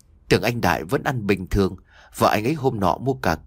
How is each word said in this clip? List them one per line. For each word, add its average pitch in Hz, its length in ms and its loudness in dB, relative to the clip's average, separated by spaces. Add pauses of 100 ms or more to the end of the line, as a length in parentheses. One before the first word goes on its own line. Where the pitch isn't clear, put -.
(280)
Tưởng 104 140 2
anh 117 180 -2
Đại 80 240 0
vẫn 135 180 -2
ăn 123 240 -2
bình 95 200 0
thường, 95 300 0 (420)
vợ 110 100 4
anh 107 160 2
ấy 143 100 0
hôm 123 260 -2
nọ 90 180 2
mua 131 160 -2
cả 92 220 -2 (100)